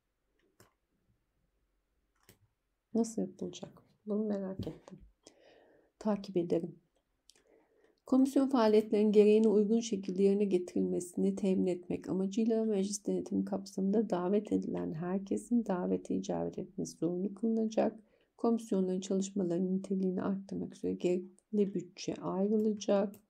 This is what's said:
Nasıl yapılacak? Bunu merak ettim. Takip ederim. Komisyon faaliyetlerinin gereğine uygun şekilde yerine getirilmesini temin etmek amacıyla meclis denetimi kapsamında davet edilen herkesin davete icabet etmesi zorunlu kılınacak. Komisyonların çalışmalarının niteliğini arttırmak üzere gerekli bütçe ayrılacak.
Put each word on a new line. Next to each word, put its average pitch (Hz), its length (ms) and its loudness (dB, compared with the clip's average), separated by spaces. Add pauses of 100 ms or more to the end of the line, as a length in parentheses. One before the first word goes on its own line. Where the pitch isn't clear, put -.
(3000)
Nasıl 226 280 0
yapılacak? - 600 -12 (240)
Bunu 208 180 -4
merak 196 420 -6
ettim. - 320 -14 (1000)
Takip 196 380 -4
ederim. 170 400 0 (1300)
Komisyon 262 420 4
faaliyetlerinin 220 640 4
gereğine 214 360 8
uygun 214 320 4
şekilde 190 420 -2
yerine 196 220 4
getirilmesini 185 920 0
temin 190 300 2
etmek 175 420 -4
amacıyla 220 560 0
meclis 202 420 -2
denetimi 190 380 -2
kapsamında 196 680 -2
davet 190 420 0
edilen 175 420 -4
herkesin 196 720 -2
davete 185 480 -2
icabet 175 440 -4
etmesi 180 380 -8
zorunlu 180 380 -4
kılınacak. 226 680 0 (360)
Komisyonların 190 640 0
çalışmalarının 190 760 -2
niteliğini 190 460 -2
arttırmak 196 540 -6
üzere 180 180 -4
gerekli 185 800 -2
bütçe - 400 -8
ayrılacak. 208 1000 0 (160)